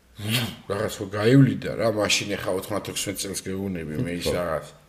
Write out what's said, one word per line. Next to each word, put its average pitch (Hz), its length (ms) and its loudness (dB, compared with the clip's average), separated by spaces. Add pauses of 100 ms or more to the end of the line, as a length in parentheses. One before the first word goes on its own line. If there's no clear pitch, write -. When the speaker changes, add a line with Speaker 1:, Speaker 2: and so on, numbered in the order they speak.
(640)
Speaker 1:
რაღაც 101 320 -4
რო 104 120 -6
გაივლიდა 107 680 6
რა, 110 160 0
მაშინ 104 420 2
ეხა 98 200 -2
ოთხმოცდათექვსმეტ 95 680 -4
წელს 95 240 -6
გეუბნები, 92 540 -4
მე 85 180 -2
ის 87 120 -4
Speaker 2:
ხო. 80 80 2
Speaker 1:
რაღაც 82 320 -2 (240)